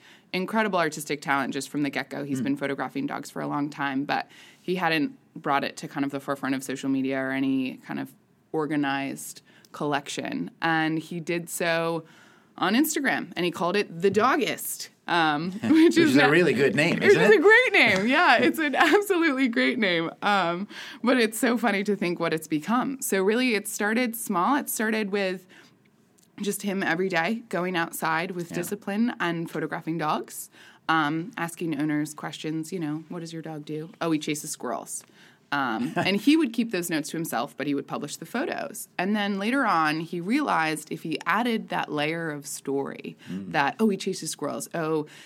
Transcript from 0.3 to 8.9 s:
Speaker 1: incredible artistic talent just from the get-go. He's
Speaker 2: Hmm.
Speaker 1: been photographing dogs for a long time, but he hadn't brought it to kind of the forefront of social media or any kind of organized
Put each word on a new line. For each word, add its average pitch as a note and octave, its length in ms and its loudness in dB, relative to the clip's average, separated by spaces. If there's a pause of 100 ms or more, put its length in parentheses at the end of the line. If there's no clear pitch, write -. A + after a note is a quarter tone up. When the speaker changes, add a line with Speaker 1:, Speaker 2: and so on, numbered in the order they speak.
Speaker 1:
incredible F#3 460 0
artistic D#3 420 -2
talent C#3 320 0
just C#3 160 -6
from D3 140 -4
the C#3+ 80 -2
get-go. C#3 340 -6
He's C#3+ 140 -4
Speaker 2:
Hmm. B2 60 -4
Speaker 1:
been C#3 120 -2
photographing C#3 500 -4
dogs - 240 -8
for D#3 120 -8
a D3 60 -6
long D3 200 -4
time, C#3 360 -4
but D3+ 240 -2 (340)
he F3+ 140 -2
hadn't D#3+ 360 0 (220)
brought C#3+ 300 0
it - 140 -6
to D#3+ 100 -10
kind C#3 160 -4
of C#3 80 -4
the C#3 80 -4
forefront C#3 340 -4
of C3 80 -4
social C3+ 260 -6
media C3+ 300 0
or C3 140 -2
any C3+ 520 -2
kind C#3+ 140 -8
of C3+ 140 -10 (400)
organized C#3+ 920 -4 (300)